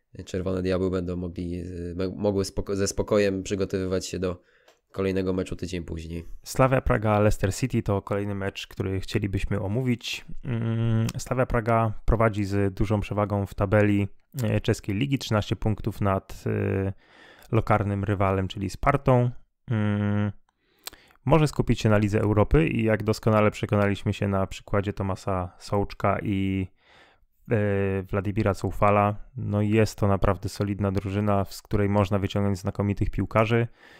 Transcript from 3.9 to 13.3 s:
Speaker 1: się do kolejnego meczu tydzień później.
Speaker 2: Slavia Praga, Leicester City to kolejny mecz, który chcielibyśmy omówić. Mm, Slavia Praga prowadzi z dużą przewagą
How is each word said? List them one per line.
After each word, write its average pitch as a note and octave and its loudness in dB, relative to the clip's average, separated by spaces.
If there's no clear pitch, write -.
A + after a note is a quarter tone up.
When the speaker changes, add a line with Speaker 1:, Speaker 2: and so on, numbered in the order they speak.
Speaker 1:
się - -8
do F2+ -6
kolejnego F#2+ -2
meczu F#2 -4
tydzień F2 -6
później. E2 -10
Speaker 2:
Slavia C3 2
Praga, G#2+ 2
Leicester G2+ 2
City - -2
to G2 0
kolejny G2+ -4
mecz, G2 -8
który F#2+ -4
chcielibyśmy G2+ -2
omówić. A2+ -4
Mm, A2+ 0
Slavia B2+ 0
Praga A2+ 2
prowadzi G#2 4
z G2 0
dużą G#2 2
przewagą G2+ -2